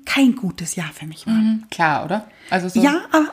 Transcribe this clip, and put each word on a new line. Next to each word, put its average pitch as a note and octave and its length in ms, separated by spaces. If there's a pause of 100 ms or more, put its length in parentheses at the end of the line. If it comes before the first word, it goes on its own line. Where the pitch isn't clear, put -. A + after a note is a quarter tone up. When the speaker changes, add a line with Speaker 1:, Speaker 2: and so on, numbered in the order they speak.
Speaker 1:
kein C4+ 300
gutes F3 400
Jahr D#3+ 180
für D#3 120
mich D#3 200
war. A3+ 80
Speaker 2:
Mhm, A3 360
klar, D3+ 340
oder? G#3 240 (220)
Also F#3 180
so A3 120
Speaker 1:
Ja, C#4+ 300
aber D#4 220